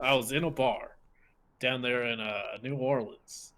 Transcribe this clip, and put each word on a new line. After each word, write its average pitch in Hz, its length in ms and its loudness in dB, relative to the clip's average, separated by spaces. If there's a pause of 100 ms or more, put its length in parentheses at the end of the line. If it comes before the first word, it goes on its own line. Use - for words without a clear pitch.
I 135 140 4
was 123 160 2
in 143 120 2
a 170 60 0
bar 131 480 0 (640)
down 127 240 2
there 123 220 2
in, 117 140 -2
uh, 107 440 -4
New 131 120 -4
Orleans. 127 840 -4